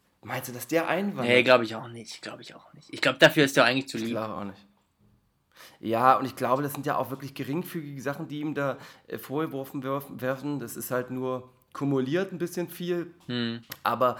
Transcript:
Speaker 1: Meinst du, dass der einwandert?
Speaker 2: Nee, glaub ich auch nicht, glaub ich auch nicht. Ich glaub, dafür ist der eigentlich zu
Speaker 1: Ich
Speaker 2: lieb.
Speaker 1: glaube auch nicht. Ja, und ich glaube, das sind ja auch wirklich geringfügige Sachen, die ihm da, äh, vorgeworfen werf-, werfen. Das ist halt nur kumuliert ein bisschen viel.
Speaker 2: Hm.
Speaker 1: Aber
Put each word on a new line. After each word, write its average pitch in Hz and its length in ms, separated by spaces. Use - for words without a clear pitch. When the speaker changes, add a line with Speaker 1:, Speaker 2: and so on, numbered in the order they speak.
Speaker 1:
Meinst 127 260
du, 123 40
dass 120 140
der 160 200
einwandert? 165 400
Speaker 2:
Nee, 123 160
glaub 123 180
ich 110 140
auch 117 140
nicht, 117 320
glaub 110 180
ich - 160
auch - 180
nicht. - 200
Ich - 80
glaub, 135 180
dafür 156 240
ist 139 140
der 127 80
eigentlich 127 240
zu - 80
Speaker 1:
Ich 113 60
Speaker 2:
lieb. 113 100
Speaker 1:
glaube 110 200
auch 92 120
nicht. 95 200
Ja, 117 360
und 127 80
ich 123 120
glaube, 127 260
das 143 100
sind 143 120
ja 147 100
auch 117 140
wirklich 135 260
geringfügige 143 680
Sachen, 143 280
die 147 100
ihm 151 160
da, 139 220
äh, - 100
vorgeworfen 139 680
werf-, 135 260
werfen. 135 500
Das 117 180
ist 117 140
halt 127 200
nur 127 400
kumuliert 143 580
ein 185 80
bisschen 175 300
viel. 175 440
Speaker 2:
Hm. 117 340
Speaker 1:
Aber 120 360